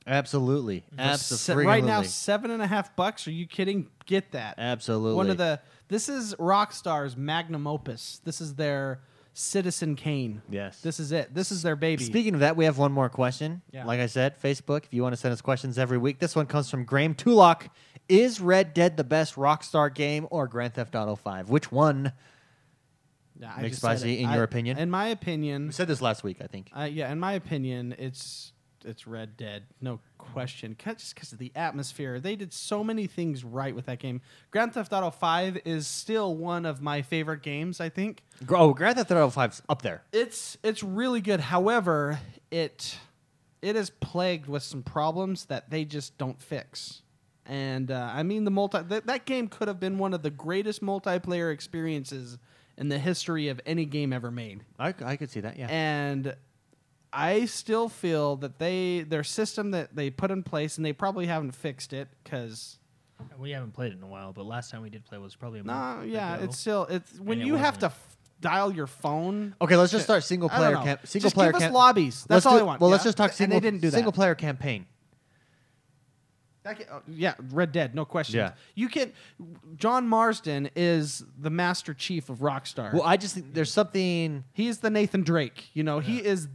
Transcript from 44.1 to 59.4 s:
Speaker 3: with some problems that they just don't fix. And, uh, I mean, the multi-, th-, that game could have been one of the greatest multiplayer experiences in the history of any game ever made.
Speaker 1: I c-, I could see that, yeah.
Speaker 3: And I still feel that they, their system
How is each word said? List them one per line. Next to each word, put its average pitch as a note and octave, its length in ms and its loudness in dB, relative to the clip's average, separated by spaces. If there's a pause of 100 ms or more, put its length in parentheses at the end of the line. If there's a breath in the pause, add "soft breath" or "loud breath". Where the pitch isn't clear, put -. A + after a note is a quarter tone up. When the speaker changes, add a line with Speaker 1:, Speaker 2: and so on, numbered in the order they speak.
Speaker 3:
with C#3+ 160 -4
some C3 200 -10
problems E3 640 -2
that - 260 -8
they D#3 140 -4
just D3 340 -10
don't C3 220 -6
fix. - 600 -12 (440)
And, C3+ 460 -6
uh, B2 220 -6
I C#3+ 100 -4
mean, G#3 220 -2
the G3+ 60 0
multi-, G3 360 0
th-, G#3+ 180 -4
that B3 200 -4
game B3+ 240 -2
could - 180 -6
have F#3+ 120 -6
been F#3+ 180 -2
one F#3+ 160 -2
of F3 80 -4
the D3+ 80 -2
greatest F#3 540 -4
multiplayer F3+ 680 -2
experiences C#3+ 840 -8 (380 soft breath)
in C#3+ 140 -4
the C#3 80 0
history D#3+ 520 -2
of B2+ 180 -8
any E3 180 -2
game C#3+ 260 -2
ever B2 200 -4
made. A2+ 320 -12 (160)
Speaker 1:
I D#3+ 140 -2
c-, D#3+ 120 -14
I C3 100 -4
could C#3 140 -8
see G#2+ 120 -8
that, G#2+ 160 -8
yeah. B2 120 -10
Speaker 3:
And C#3+ 640 -2 (760)
I G3 340 0
still A3+ 440 -2
feel D3+ 480 0
that C3+ 200 -10
they, F3+ 440 -2
their D3+ 220 -2
system G#3 480 -4